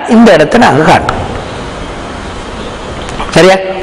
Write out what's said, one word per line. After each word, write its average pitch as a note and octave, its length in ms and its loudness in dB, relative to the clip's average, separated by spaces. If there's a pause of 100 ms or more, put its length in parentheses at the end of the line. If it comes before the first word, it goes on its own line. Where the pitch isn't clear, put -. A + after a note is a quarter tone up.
(160)
இந்த A3+ 200 8
இடத்தை D3 300 2
நாங்க C#3+ 240 2
காட்டுறோம். - 360 0 (2000)
சரியா? F#3 220 6 (260)